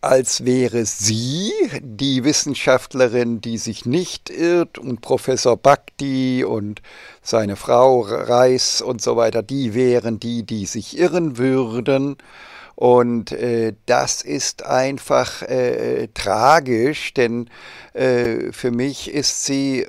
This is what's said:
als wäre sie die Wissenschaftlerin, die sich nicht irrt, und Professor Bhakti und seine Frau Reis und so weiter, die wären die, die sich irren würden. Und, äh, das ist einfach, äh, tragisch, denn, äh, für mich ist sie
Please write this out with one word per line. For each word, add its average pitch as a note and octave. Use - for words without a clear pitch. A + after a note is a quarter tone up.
als C3
wäre A#2+
sie B2
die B2+
Wissenschaftlerin, B2
die A#2
sich -
nicht E3
irrt, E3+
und B2
Professor B2
Bhakti C3
und G#2
seine G#2
Frau B2
Reis B2
und B2
so A#2+
weiter, A2+
die B2
wären A#2+
die, A#2
die G#2+
sich -
irren E3
würden. C3
Und, A#2+
äh, A2+
das B2
ist -
einfach, C3
äh, B2
tragisch, B2+
denn, A#2
äh, A#2+
für B2
mich C3
ist -
sie C3+